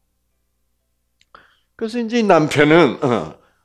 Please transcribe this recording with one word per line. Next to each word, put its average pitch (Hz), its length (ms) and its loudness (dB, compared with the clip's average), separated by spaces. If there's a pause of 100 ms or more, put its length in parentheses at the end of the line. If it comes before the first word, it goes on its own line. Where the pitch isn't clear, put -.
(1800)
그래서 226 220 -10
이제 233 200 -4
이 233 40 0
남편은, 156 840 2
어, 92 340 -6 (260)